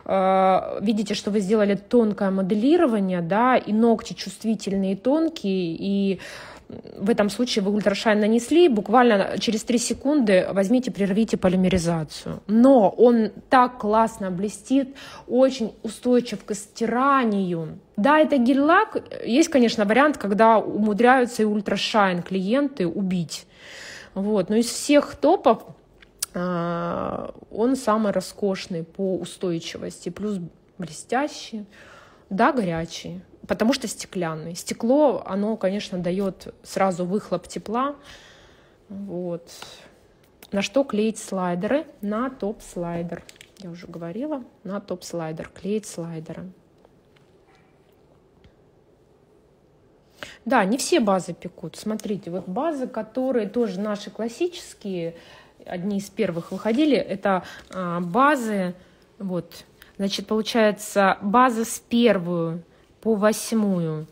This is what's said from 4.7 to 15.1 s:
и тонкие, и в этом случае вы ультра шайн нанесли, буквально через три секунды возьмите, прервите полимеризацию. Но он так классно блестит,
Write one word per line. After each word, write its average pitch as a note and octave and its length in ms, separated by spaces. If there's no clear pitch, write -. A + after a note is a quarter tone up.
и - 20
тонкие, G3 840
и G3 420
в G3+ 120
этом G#3 200
случае A3+ 340
вы G3+ 80
ультра G3+ 220
шайн G#3 260
нанесли, A#3+ 480
буквально A3 680
через G#3+ 260
три A#3+ 140
секунды A#3 760
возьмите, G3 400
прервите G3+ 460
полимеризацию. F3 1120
Но A3+ 420
он A3+ 420
так B3 280
классно G#3+ 540
блестит, G#3+ 640